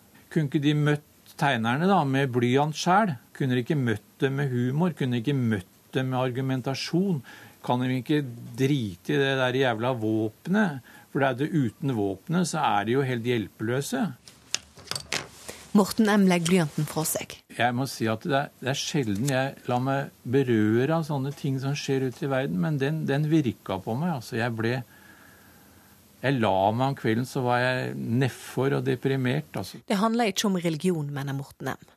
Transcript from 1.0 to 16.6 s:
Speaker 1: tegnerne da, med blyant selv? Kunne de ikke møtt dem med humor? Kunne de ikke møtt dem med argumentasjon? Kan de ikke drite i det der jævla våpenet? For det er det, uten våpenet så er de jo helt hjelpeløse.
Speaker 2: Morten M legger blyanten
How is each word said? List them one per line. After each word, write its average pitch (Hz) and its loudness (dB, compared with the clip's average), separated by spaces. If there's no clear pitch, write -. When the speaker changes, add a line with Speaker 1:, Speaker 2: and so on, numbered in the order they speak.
Speaker 1:
tegnerne 131 2
da, 190 6
med 135 0
blyant 127 2
selv? 185 2
Kunne 131 0
de 127 0
ikke 151 0
møtt 117 0
dem 135 0
med 143 -2
humor? 131 0
Kunne 123 0
de - -8
ikke 143 0
møtt 113 0
dem 131 0
med 127 0
argumentasjon? 131 -2
Kan 123 0
de 127 0
ikke 147 0
drite 131 0
i 143 2
det 135 2
der 127 2
jævla 123 2
våpenet? 120 0
For 147 0
det 135 4
er 131 2
det, 147 0
uten 135 0
våpenet 113 0
så 160 -4
er 104 2
de 120 2
jo 139 4
helt 123 -2
hjelpeløse. 120 -2
Speaker 2:
Morten 208 4
M 202 4
legger 175 2
blyanten 160 2